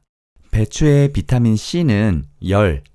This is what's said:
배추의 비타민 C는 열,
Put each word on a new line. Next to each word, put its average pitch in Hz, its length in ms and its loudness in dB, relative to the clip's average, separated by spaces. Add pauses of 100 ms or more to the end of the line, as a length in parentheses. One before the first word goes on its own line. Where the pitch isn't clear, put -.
(520)
배추의 143 600 2
비타민 117 440 0
C는 107 680 0 (240)
열, 95 340 0 (120)